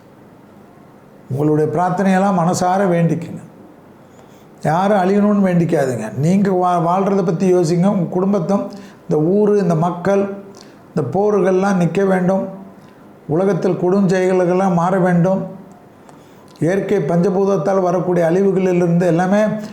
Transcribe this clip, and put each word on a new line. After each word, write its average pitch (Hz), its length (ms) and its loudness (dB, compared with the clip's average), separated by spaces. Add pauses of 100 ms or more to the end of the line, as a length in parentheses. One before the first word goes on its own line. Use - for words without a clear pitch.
(1300)
உங்களுடைய 151 400 0
பிரார்த்தனையெல்லாம் 185 680 0
மனசார 180 480 0
வேண்டிக்குங்க. 170 560 -2 (1200)
யாரும் 190 360 0
அழியணும்னு 202 500 2
வேண்டிக்காதுங்க. 143 640 0
நீங்க 185 380 2
வா-, 180 320 2
வாழ்றதை 196 420 0
பத்தி 180 300 2
யோசிங்க. 175 320 2
உங்க 190 240 0
குடும்பத்தம், 190 600 -2 (380)
இந்த 156 160 0
ஊரு, 208 340 2
இந்த 170 160 0
மக்கள், 190 600 0 (600)
இந்த 143 240 -2
போர்கள்லாம் 190 640 0
நிக்க 190 260 0
வேண்டும். 190 420 0 (800)
உலகத்தில் 180 520 0
கொடுஞ்செயல்களெல்லாம் 185 960 0
மாற 180 240 0
வேண்டும். 180 480 0 (1120)
இயற்கை 196 380 0
பஞ்சபூதத்தால் 190 840 0
வரக்கூடிய 175 480 0
அழிவுகளிலிருந்து 180 720 0
எல்லாமே 185 400 0 (300)